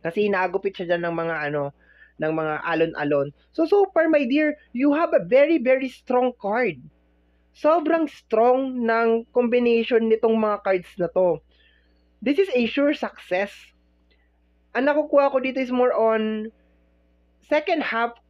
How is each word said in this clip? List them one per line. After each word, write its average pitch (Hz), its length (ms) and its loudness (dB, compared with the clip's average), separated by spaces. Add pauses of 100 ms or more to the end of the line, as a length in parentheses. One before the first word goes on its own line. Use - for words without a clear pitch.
Kasi 208 240 -2
inagupit 190 480 -2
siya 175 240 -4
dyan 170 80 -4
ng 170 160 -4
mga 165 140 -4 (180)
ano, 143 160 -4 (480)
ng 156 160 -4
mga 156 220 -4 (100)
alon-alon. 151 640 -2 (240)
So, 320 160 0
so 403 240 4
far, 330 160 2
my 294 160 2
dear, 294 320 0 (160)
you 285 240 2
have 330 160 0
a 262 80 2
very, 269 400 2
very 262 240 0
strong 247 560 -2
card. 202 400 -2 (720)
Sobrang 320 560 0
strong 247 800 0
ng 226 480 0
combination 233 720 2
nitong 226 240 2
mga 214 320 -2
cards 190 320 -2
na 175 160 -4
to. 180 320 0 (720)
This 277 240 0
is 392 160 2
a 233 80 0
sure 285 320 0
success. 196 560 -6 (1200)
Ang 262 160 0
nakukuha 294 400 2
ko 269 80 -2
dito 254 240 -4
is 247 80 -4
more 247 240 2
on 220 560 0 (960)
second 302 400 -2
half 233 320 -4 (120)